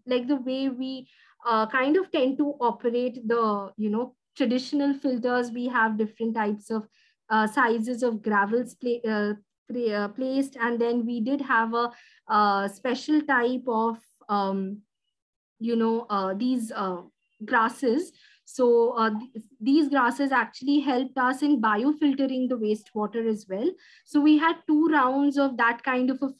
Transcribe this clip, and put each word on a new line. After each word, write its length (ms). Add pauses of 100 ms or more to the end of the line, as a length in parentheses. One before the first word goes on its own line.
like 200
the 100
way 320
we, 380 (400)
uh, 200
kind 300
of 140
tend 280
to 220
operate 680
the, 480
you 140
know, 260 (200)
traditional 580
filters. 580
We 160
have 300
different 360
types 360
of, 180 (400)
uh, 180
sizes 560
of 200
gravels 520
pla-, 340
uh, 260 (360)
pla-, 220
uh, 160
placed. 480
And 240
then 260
we 140
did 220
have 300
a, 200 (340)
uh, 400
special 560
type 460
of, 300 (300)
um, 500 (840)
you 160
know, 340
uh, 240
these, 400
uh, 280 (420)
grasses. 640 (340)
So, 540
uh, 120
th-, 340 (160)
these 280
grasses 440
actually 480
helped 360
us 260
in 200
biofiltering 840
the 100
wastewater 720
as 180
well. 220 (340)
So 160
we 180
had 180 (100)
two 220
rounds 500
of 200
that 260
kind 260
of 100
a 180